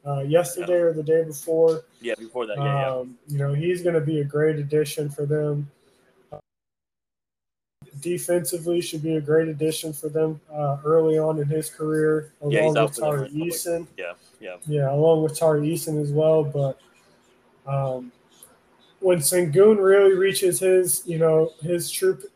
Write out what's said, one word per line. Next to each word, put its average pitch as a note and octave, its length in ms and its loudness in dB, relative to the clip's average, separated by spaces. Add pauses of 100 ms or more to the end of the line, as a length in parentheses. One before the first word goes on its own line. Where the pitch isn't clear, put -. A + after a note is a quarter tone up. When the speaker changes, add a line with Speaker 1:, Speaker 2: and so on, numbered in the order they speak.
Speaker 1:
uh, C#3 140 -4
yesterday F3 580 0
Speaker 2:
Yeah. E3+ 60 2
Speaker 1:
or E3 80 4
the D#3 100 -4
day D#3+ 200 2
before. D#3+ 600 0 (160)
Speaker 2:
Yeah, A#2 180 -6
before A2+ 280 -8
that, G#2 120 -8
yeah, C#3 60 -4 (180)
yeah. C3 140 -2
Speaker 1:
Um, B2+ 220 -10 (100)
you D3 120 -6
know, C#3 140 -2
he's F3 280 -2
gonna E3+ 200 0
be D3+ 200 -2
a - 20 -2
great D3+ 340 0
addition D3 520 -2
for D3 160 -6
them. D3 440 -2 (2250)
Defensively, F3 800 -2
should D#3+ 200 -8
be D#3+ 140 -2
a D#3 60 -2
great D#3+ 260 2
addition D#3 460 -4
for D#3 160 -8
them, D#3 300 -2 (120)
uh, D3 320 -2
early D#3+ 340 4
on D#3 220 0
in D3 80 -2
his D#3 220 -2
career, D#3 640 -2 (120)
Speaker 2:
Yeah, D3 180 2
he's D#3 120 2
Speaker 1:
along - 20 2
Speaker 2:
out C#3+ 120 2
Speaker 1:
with - 60 -10
Speaker 2:
for - 60 -10
the D3+ 60 0
Speaker 1:
Tari D3 140 0
Speaker 2:
rest C3+ 120 -8
of - 0 -
the D3+ 120 -4
Speaker 1:
Eason. E3+ 420 -6 (100)
Speaker 2:
Yeah, F2+ 160 -10 (280)
yeah. F#2 140 -12 (120)
Speaker 1:
Yeah, C#3+ 260 0
along D#3 300 4
with D3+ 160 -4
Tari D#3 280 2
Eason D#3+ 340 -4
as C#3+ 100 -4
well. D#3 320 2
But, C#3+ 360 -4 (840)
um, C3 460 -4 (880)
when F3+ 200 4
Sengun F3+ 640 4
really G3 300 6
reaches F#3 460 0
his, F#3 480 2
you E3 100 -4
know, D#3+ 440 2
his E3+ 280 -4
true - 320 -2 (140)